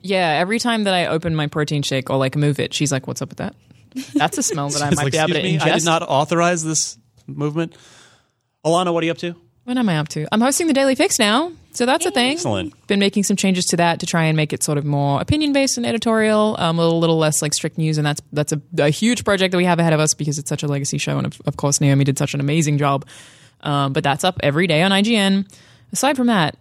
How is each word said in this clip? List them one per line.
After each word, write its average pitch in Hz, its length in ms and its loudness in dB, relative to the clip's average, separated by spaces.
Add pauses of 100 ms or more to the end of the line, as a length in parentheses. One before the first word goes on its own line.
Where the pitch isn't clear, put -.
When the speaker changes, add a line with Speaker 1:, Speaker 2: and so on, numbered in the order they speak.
Speaker 1:
Yeah, 185 260 0 (100)
every 190 200 0
time 233 260 0
that 196 100 2
I 175 120 0
open 160 280 -2
my 156 120 0
protein 151 360 -2
shake 135 280 -4
or, 139 60 0
like, 131 200 0
move 147 240 0
it, - 140 -4
she's 139 180 0
like, 131 140 -4
"What's 127 160 -8
up 135 60 -8
with - 100 -16
that?" 185 160 -10 (600)
That's - 240 0
a 277 40 -2
smell 147 260 -4
that 143 140 -4
I 147 60 0
Speaker 2:
<laughs> - 0 -
It's - 80 4
Speaker 1:
might - 80 0
Speaker 2:
like, 139 80 0
Speaker 1:
be 160 60 0
able 156 100 2
to - 100 0
Speaker 2:
"Excuse - 140 -2 (120)
me, 151 60 4
I 160 40 2
did 175 80 0
Speaker 1:
ingest. - 40 -2
Speaker 2:
not 165 160 2
authorize 170 600 2
this 160 360 -4 (280)
movement." 147 480 -6 (920)
Alana, 175 280 2
what 165 100 0
are 160 40 -2
you 165 60 -2
up 160 60 -6
to? 175 160 -8 (300)
Speaker 1:
What 247 140 -4
am 240 100 2
I 165 100 0
up 151 120 -2
to? 151 200 -6
I'm 214 100 2
hosting 285 280 0
the 311 60 2
Daily 269 200 2
Fix 339 240 0
now. 247 320 2 (220)
So 240 140 -2
that's 330 200 0
a 370 40 0
Speaker 3:
Yay. - 40 -12
Speaker 1:
thing. 254 200 0
Speaker 2:
Excellent. 214 520 -4
Speaker 1:
Been 202 140 2
making 196 240 2
some 196 120 0
changes 185 300 0
to - 120 0
that 170 200 2
to - 80 -6
try 165 200 0
and 156 100 2
make 151 160 0
it - 100 -4
sort 151 160 -2
of 143 60 -4
more 143 360 0
opinion-based 285 560 0
and 240 80 -4
editorial, 220 760 2
um, 165 180 0
a 165 60 2
little, 165 160 2
little 165 180 2
less, 156 240 2
like, 151 100 -2
strict - 240 -4
news. 156 220 0
And 147 80 0
that's, 147 140 -2 (120)
that's 147 200 -2
a, 151 100 -4 (160)
a 147 120 4
huge 226 340 0
project 190 260 2
that 185 80 0
we 180 60 2
have 175 160 2
ahead 170 120 2
of 156 60 2
us 156 160 0
because 147 240 -4
it's 139 100 -10
such 147 140 -6
a 151 60 -4
legacy 143 300 -4
show. 143 200 -2
And 135 80 -2
of, - 200 -10
of 139 100 -4
course, 143 240 -2
Naomi 139 240 4
did 135 120 0
such - 160 -2
an 143 60 -4
amazing 147 400 0
job. 139 280 0 (560)
Um, 143 300 0
but 143 120 -2
that's 143 180 0
up 180 220 0
every 156 240 2
day 160 140 2
on 196 100 2
I 196 100 2
G 233 140 2
N. 196 320 2 (440)
Aside 269 240 0
from 247 120 0
that 196 320 2